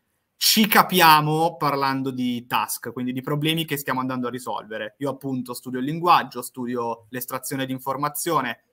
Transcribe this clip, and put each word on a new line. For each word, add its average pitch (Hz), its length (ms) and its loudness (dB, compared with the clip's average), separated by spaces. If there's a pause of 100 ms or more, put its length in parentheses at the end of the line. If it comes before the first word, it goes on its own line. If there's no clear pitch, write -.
(380)
ci - 300 4
capiamo 165 880 6
parlando 135 560 0
di 123 340 -2
task, 117 460 -2
quindi 127 220 -4
di 127 80 -4
problemi 151 420 0
che 151 140 -4
stiamo 131 240 -2
andando 127 260 -4
a - 20 -2
risolvere. 107 680 -8
Io 139 120 -4
appunto 131 440 -6
studio 127 260 -8
il 127 60 -2
linguaggio, 156 560 2
studio 120 680 -6
l'estrazione 131 560 -6
di 131 60 -8
informazione, 135 1000 -4